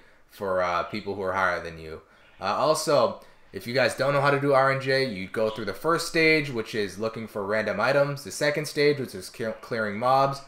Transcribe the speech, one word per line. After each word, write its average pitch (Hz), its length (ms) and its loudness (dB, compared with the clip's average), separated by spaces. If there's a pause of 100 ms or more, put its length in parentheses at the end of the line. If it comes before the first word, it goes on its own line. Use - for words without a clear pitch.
(300)
for, 92 320 0
uh, 87 220 0
people 101 320 -6
who 101 60 -6
are 92 120 -2
higher 90 280 2
than 82 180 -12
you. 80 220 -12 (380)
Uh, 95 60 -8
also, 123 720 2 (340)
if 98 120 -10
you 120 80 -6
guys 123 220 2
don't 135 180 0
know 139 80 2
how 143 80 4
to 139 120 2
do 143 120 4
R 135 180 6
N 135 100 -2
J, 135 240 2
you 95 220 -6
go 110 220 0
through 107 160 -6
the 98 80 -4
first 160 340 0
stage, 156 440 4
which 113 240 -4
is 98 240 -4
looking 113 280 -6
for 104 160 -8
random 104 360 0
items, 139 440 2
the 95 60 -12
second 147 360 -2
stage, 147 340 2
which 117 160 -8
is 92 140 -12
ki-, 110 320 -6
clearing 107 360 -4
mobs, 135 500 2